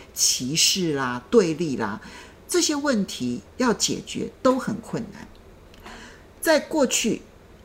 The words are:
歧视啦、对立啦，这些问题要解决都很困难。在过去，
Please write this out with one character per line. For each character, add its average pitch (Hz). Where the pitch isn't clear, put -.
歧 -
视 165
啦、 123
对 175
立 143
啦， 104
这 349
些 311
问 277
题 123
要 247
解 -
决 -
都 262
很 -
困 135
难。 -
在 311
过 302
去， -